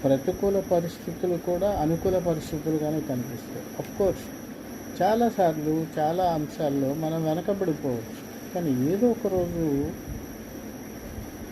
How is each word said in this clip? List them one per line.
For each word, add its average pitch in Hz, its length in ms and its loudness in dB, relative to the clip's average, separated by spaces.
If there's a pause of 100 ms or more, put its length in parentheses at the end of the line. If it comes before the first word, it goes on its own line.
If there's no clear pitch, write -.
ప్రతికూల 180 560 4
పరిస్థితులు 170 760 0
కూడా 175 320 0
అనుకూల 170 500 2
పరిస్థితులుగానే 156 800 0
కనిపిస్తాయి. 123 640 -4 (140)
Of - 220 -4
course, 185 200 2 (800)
చాలాసార్లు 170 840 4 (140)
చాలా 165 240 2
అంశాల్లో 147 720 2
మనం 160 320 0
వెనకబడిపోవచ్చు, 156 1300 -2
కానీ 151 400 2
ఏదో 220 140 4
ఒక 220 200 2
రోజు 170 640 2 (1600)